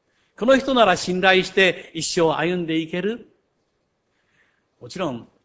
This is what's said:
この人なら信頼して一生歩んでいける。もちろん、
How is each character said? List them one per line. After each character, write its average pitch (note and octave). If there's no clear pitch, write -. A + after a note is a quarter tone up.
こ -
の C4
人 C4
な A#3
ら F3+
信 F3+
頼 F#3
し F#3
て -
一 D#3
生 D#3+
歩 F3
ん E3
で D#3+
い E3
け F3+
る。 G#3+
も A#2+
ち -
ろ E3
ん、 A#2